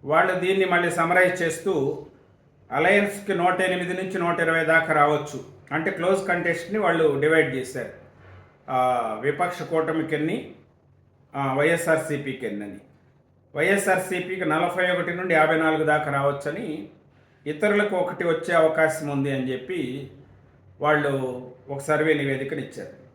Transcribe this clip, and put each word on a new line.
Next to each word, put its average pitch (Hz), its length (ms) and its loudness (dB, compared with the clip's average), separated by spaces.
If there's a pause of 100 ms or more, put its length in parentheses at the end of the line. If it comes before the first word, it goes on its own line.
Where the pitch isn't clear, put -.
వాళ్ళు 170 300 2
దీన్ని 185 320 0
మళ్ళీ 175 260 0
సమ్మరైజ్ 175 500 2
చేస్తూ 160 640 -2 (640)
అలయన్స్కి 196 640 2
నూట 180 280 2
ఎనిమిది 185 320 -2
నుంచి 185 260 -4
నూట 170 200 0
ఇరవై 165 240 2
దాకా 160 300 2
రావచ్చు, 147 500 2 (280)
అంటే 160 200 -2
క్లోజ్ 190 360 0
కంటెస్ట్ని 175 520 -2
వాళ్ళు 160 400 2
డివైడ్ 147 360 4
చేశారు. 127 340 -6 (800)
ఆ, 131 80 0 (460)
విపక్ష 143 380 -2
కూటమికి 156 540 0
ఎన్ని, 165 360 -4 (840)
ఆ, 135 180 -2
వైఎస్ఆర్సీపీకి 147 920 0
ఎన్ని 101 180 -6
అని. 98 120 -14 (760)
వైఎస్ఆర్సీపీకి 185 920 0
నలభై 175 460 0
ఒకటి 175 220 -2
నుండి 180 200 -2
యాభై 156 240 4
నాలుగు 156 260 2
దాకా 151 280 2
రావచ్చని, 151 800 -4 (580)
ఇతరులకు 202 480 0
ఒకటి 175 280 -2
వచ్చే 170 320 0
అవకాశం 160 520 2
ఉంది 139 240 -2
అని 131 200 -4
చెప్పి 135 600 -6 (720)
వాళ్ళు 147 300 2 (580)
ఒక 139 100 -8
సర్వే 151 340 2
నివేదికను 139 460 -2
ఇచ్చారు. 113 340 -12 (220)